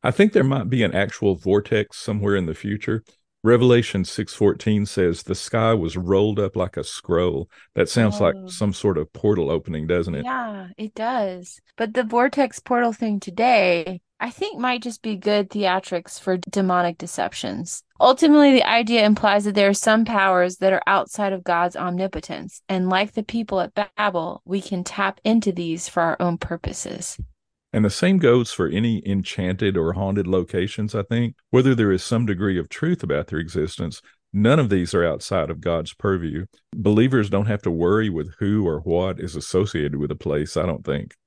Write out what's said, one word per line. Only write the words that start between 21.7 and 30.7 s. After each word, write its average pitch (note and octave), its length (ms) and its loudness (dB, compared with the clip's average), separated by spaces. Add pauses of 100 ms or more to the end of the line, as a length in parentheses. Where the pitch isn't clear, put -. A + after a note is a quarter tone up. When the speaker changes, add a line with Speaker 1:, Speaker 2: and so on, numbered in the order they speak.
Speaker 2:
omnipotence. F3+ 880 -8
And F#3 220 0
like F#3+ 240 0
the A3 100 -4
people G#3+ 380 -4
at F#3 120 -6 (220)
Babel, F3+ 480 -4
we G3 180 -4
can F#3 220 -6
tap G3 400 -4
into G#3+ 300 2
these E3+ 340 -4
for E3+ 160 0
our E3 160 0
own F3 180 0
purposes. - 800 -8 (540)
Speaker 1:
And G#2+ 140 2
the G2+ 60 2
same F#3+ 260 2
goes B2 340 4
for F2+ 160 -2
any G#2 400 -2
enchanted F#2+ 720 -2
or E2 160 0
haunted G2 320 -2
locations, F#2+ 680 -2